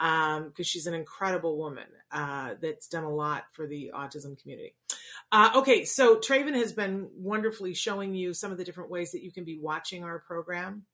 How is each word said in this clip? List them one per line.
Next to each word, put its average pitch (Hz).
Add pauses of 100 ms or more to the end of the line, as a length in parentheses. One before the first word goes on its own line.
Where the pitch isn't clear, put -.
Um, 160
'cause 175
she's 165
an 170
incredible 165
woman, 143 (220)
uh, 139
that's 156
done 165
a 151
lot 151
for 156
the 143
autism 139
community. - (560)
Uh, 220
okay, 269
so 240
Traven 277
has 233
been 196
wonderfully 202
showing 196
you 180
some 196
of 185
the 180
different 175
ways 175
that 175
you 180
can 180
be 165
watching 160
our 170
program. 175